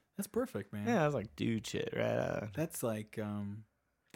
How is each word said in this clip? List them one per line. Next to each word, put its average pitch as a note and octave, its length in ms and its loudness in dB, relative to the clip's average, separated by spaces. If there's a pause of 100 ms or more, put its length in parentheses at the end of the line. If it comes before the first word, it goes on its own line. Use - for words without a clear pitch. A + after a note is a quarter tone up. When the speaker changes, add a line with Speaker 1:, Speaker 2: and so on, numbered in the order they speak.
(160)
Speaker 1:
That's - 120 -2
perfect, A3+ 440 -2
man. - 140 -2
Speaker 2:
Yeah, A3+ 160 4
I D3+ 40 6
was D3 100 2
like, G#2+ 180 -4
"Dude, A2+ 320 2
shit, - 300 -2
right A2+ 200 4
on." G#2+ 380 0
Speaker 1:
That's D#3 300 -2
like, G#2+ 360 -2
um, G#2 440 -4 (520)